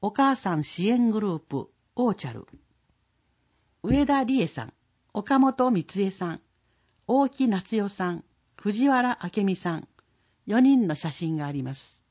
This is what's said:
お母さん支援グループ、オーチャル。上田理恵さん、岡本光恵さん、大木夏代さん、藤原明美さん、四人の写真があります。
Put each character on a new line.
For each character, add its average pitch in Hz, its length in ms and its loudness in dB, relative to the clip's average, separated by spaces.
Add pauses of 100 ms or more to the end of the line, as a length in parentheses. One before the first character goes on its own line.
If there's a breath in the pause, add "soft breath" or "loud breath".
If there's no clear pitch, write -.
お 202 100 -2
母 269 260 2
さ 180 180 -2
ん 151 80 0
支 175 240 -4
援 240 240 2
グ 214 80 0
ル 208 160 -2
ー 156 40 -6
プ、 - 300 -8 (260)
オ 240 160 0
ー - 40 -2
チ - 100 -14
ャ 123 80 -8
ル。 - 140 -14 (1400)
上 277 220 4
田 277 180 2
理 254 180 0
恵 165 60 -2
さ 123 160 -8
ん、 - 100 -16 (400)
岡 233 260 0
本 254 320 2
光 196 340 -2
恵 190 60 -2
さ 175 200 -8
ん、 160 100 -12 (640)
大 269 220 2
木 262 220 0
夏 190 260 -2
代 202 140 0
さ 180 220 -4
ん、 170 120 -8 (320)
藤 214 320 0
原 247 320 2 (160)
明 208 80 0
美 196 140 0
さ 170 180 -4
ん、 - 120 -10 (600)
四 220 140 2
人 262 260 6
の 151 80 -2
写 156 160 -6
真 160 240 -6
が 151 100 -4
あ 143 60 -6
り 143 120 -6
ま 135 120 -8
す。 - 340 -20